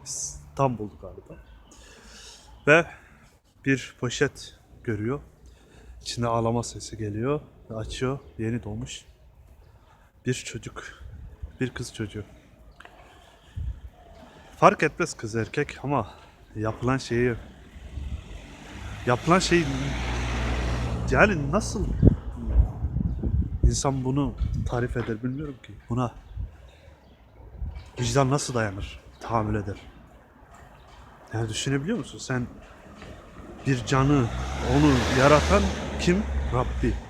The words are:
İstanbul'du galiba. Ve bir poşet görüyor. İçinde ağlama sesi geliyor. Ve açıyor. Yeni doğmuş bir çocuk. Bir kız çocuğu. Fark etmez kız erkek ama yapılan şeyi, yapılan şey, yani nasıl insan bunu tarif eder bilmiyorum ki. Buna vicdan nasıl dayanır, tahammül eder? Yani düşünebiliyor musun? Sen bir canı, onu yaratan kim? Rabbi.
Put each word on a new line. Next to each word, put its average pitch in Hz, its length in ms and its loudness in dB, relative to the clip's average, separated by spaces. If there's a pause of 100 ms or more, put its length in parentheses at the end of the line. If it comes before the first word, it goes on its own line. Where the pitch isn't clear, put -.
İstanbul'du 120 960 -4
galiba. 95 400 -18 (1300)
Ve 156 180 8 (800)
bir 135 340 0
poşet - 560 -2 (280)
görüyor. 113 360 -2 (840)
İçinde - 260 -4
ağlama 117 360 2
sesi - 340 -10
geliyor. 110 440 -2 (280)
Ve 110 60 -8
açıyor. 127 440 -4 (180)
Yeni 113 260 -2
doğmuş 110 420 -10 (1200)
bir 127 80 0
çocuk. - 500 -10 (760)
Bir 127 80 0
kız - 240 -10
çocuğu. 107 300 -8 (2250)
Fark 190 260 6
etmez 160 300 -2
kız 110 220 -8
erkek 113 480 -4
ama 131 240 0 (480)
yapılan 110 420 0
şeyi, 120 380 0 (1700)
yapılan 139 340 4
şey, 170 240 4 (1500)
yani 147 400 6
nasıl 196 360 0 (1800)
insan 127 420 2
bunu 131 280 2 (360)
tarif 120 280 -2
eder 113 260 -4
bilmiyorum 135 400 -6
ki. 104 100 -18 (160)
Buna 120 220 -2 (1900)
vicdan 127 320 2
nasıl 143 220 -2
dayanır, 101 460 -4 (200)
tahammül 110 360 0
eder? 98 220 -4 (1600)
Yani 110 160 -2
düşünebiliyor 139 480 -2
musun? - 220 -10
Sen 123 280 -4 (1200)
bir 131 180 0
canı, 135 400 6 (500)
onu 131 440 6
yaratan 147 420 8 (380)
kim? 190 240 4 (300)
Rabbi. 120 400 0 (160)